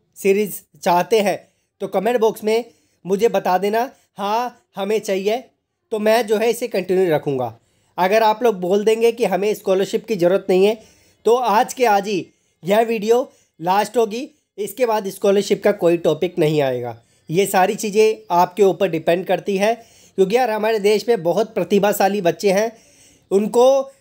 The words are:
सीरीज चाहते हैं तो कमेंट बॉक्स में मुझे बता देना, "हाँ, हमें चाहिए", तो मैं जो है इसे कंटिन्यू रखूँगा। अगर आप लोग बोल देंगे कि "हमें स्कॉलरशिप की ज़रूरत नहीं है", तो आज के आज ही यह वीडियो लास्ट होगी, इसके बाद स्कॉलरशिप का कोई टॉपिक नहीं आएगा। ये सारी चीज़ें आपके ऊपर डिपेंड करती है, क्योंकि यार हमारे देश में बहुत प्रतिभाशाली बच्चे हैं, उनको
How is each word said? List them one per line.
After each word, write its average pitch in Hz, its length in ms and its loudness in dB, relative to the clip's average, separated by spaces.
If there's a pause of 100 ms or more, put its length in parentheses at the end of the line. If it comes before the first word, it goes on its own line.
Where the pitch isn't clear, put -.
(160)
सीरीज 196 460 0 (220)
चाहते 180 360 2
हैं 190 280 -2 (340)
तो 196 60 -8
कमेंट 208 320 -2
बॉक्स 214 240 -2
में 226 220 -2 (400)
मुझे 196 220 0
बता 185 300 0
देना, 220 340 -2 (260)
"हाँ, 226 440 -6 (140)
हमें 196 240 -2
चाहिए", 202 440 -4 (480)
तो 220 80 -6
मैं 220 280 2
जो 214 100 0
है 226 120 0
इसे 226 180 -4
कंटिन्यू 185 480 0
रखूँगा। 127 420 -4 (400)
अगर 196 260 2
आप 214 200 0
लोग 226 120 2
बोल 185 280 -2
देंगे 226 280 2
कि 226 140 -4
"हमें 196 280 -2
स्कॉलरशिप 196 520 -2
की 226 100 -4
ज़रूरत 180 340 0
नहीं 185 160 4
है", 220 160 0 (440)
तो 220 100 4
आज 240 380 0
के 247 120 0
आज 202 220 2
ही 185 180 -4 (380)
यह 208 180 2
वीडियो 226 500 0 (300)
लास्ट 208 360 0
होगी, 226 300 -2 (300)
इसके 208 280 -4
बाद 214 240 -2
स्कॉलरशिप 196 540 0
का 202 80 2
कोई 175 260 2
टॉपिक 170 420 -2
नहीं 151 220 2
आएगा। 120 360 -4 (320)
ये 185 160 0
सारी 196 300 0
चीज़ें 214 420 0 (140)
आपके 180 320 2
ऊपर 185 260 2
डिपेंड 165 360 -2
करती 190 320 -2
है, 214 180 0 (400)
क्योंकि 190 200 2
यार 247 160 2
हमारे 214 280 -2
देश 208 280 0
में 220 160 0
बहुत 175 300 0
प्रतिभाशाली 202 680 0
बच्चे 202 300 0
हैं, 214 200 0 (600)
उनको 240 500 2 (200)